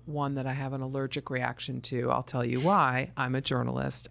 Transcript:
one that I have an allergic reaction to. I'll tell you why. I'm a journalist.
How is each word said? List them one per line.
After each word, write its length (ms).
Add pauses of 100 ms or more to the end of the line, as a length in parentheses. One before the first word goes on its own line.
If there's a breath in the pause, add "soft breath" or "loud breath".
one 300
that 140
I 40
have 200
an 80
allergic 500
reaction 520
to. 280
I'll 140
tell 200
you 160
why. 560
I'm 200
a 40
journalist. 720